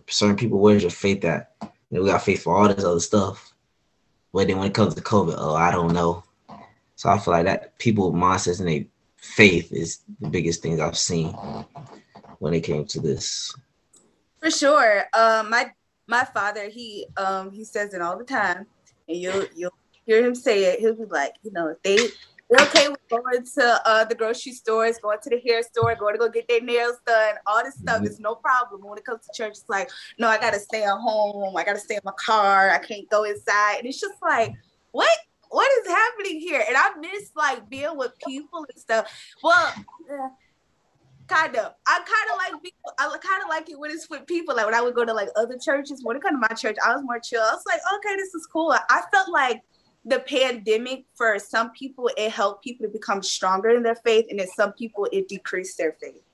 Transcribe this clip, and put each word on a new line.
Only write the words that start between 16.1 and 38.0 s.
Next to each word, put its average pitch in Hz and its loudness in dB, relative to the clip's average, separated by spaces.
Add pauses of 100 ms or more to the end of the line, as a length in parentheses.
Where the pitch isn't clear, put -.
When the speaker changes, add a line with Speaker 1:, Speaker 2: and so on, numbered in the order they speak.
Speaker 2:
father, 208 -6
he, 220 -14
um, 190 -4
he 208 -16
says 208 -6
it 180 -6
all 175 -4
the 240 -14
time, 208 -4 (420)
and 165 -6
you'll, 185 -2 (100)
you'll 175 -8 (340)
hear 226 6
him 247 0
say 208 2
it. 185 2
He'll 226 2
be 220 -8
like, 156 -2
you 214 -12
know, 170 -4
if 160 -12
they, 196 2 (540)
they're 285 8
okay 294 4
with 285 -10 (100)
going 247 0 (100)
to, 240 4
uh, 220 4
the 220 -2
grocery 226 -4
stores, 226 0
going 214 -4
to 285 -12
the 240 0
hair 233 0
store, 233 0
going 208 -2
to 220 -4
go 226 2
get 226 -4
their 233 4
nails 240 0 (100)
done, 220 4 (120)
all 214 2
this 269 -10
stuff 220 -2
Speaker 1:
Mm-hmm. 208 -2
Speaker 2:
is 208 -10
no 220 -4
problem. 208 0
When 208 -16
it 214 -18
comes 226 -10
to - -20
church, 214 -8
it's - -20
like, 196 -2 (280)
"No, 233 2
I 220 4
gotta 214 0
stay 214 -6
at 196 0
home. 208 -2
I 170 -2
gotta 202 -2
stay 214 -8
in 202 -6
my 196 -8
car. 196 4
I 175 4
can't 202 -14
go 214 2
inside." 208 0
And 240 -8
it's 269 -8
just 392 -10
like, 254 2 (400)
"What? 359 2 (440)
What 392 4 (140)
is 381 -10
happening 403 0
here?" 302 -2
And 247 2
I 370 4
miss, 381 -12
like, 269 -2
being 285 -8
with 247 -6 (140)